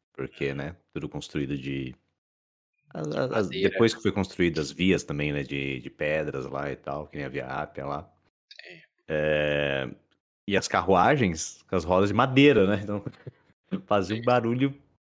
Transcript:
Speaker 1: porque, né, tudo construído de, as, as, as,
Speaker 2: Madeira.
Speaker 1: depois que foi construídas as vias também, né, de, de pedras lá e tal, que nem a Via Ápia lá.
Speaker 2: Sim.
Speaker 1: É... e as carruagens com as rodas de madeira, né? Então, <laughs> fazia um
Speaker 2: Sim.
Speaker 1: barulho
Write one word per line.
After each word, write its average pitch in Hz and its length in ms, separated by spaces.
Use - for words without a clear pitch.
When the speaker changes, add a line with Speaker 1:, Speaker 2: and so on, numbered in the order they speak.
Speaker 1:
porque, 69 400
né, 71 240
tudo 76 160
construído 71 480
de, 67 380
as, 156 160
as, 151 80
as, 123 300
Speaker 2:
Madeira. 95 240
Speaker 1:
depois 113 240
que - 80
foi 101 100
construídas 85 540
as - 60
vias 90 320
também, 73 280
né, 71 120
de, 69 360
de 65 100
pedras 76 560
lá 69 260
e 67 40
tal, 73 300
que - 100
nem 71 100
a - 20
Via 65 180
Ápia 69 400
lá. 71 260
Speaker 2:
Sim. 82 180
Speaker 1:
É... 73 840
e 98 80
as 90 100
carruagens 92 1000
com 95 80
as 85 80
rodas 92 240
de 104 60
madeira, 131 520
né? 98 160
Então, 104 220
<laughs> - 840
fazia 101 300
um 113 40
Speaker 2:
Sim. 117 40
Speaker 1:
barulho 123 580